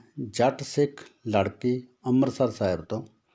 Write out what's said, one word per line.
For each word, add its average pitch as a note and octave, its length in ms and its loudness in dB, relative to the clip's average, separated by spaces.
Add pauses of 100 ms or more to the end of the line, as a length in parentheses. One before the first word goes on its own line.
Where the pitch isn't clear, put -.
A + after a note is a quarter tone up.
(300)
ਜੱਟ C3 340 0
ਸਿੱਖ C#3+ 400 -2 (240)
ਲੜਕੀ, A2 600 0 (200)
ਅੰਮ੍ਰਿਤਸਰ B2+ 440 2
ਸਾਹਿਬ F#2 300 -2
ਤੋਂ, A2 220 -8 (320)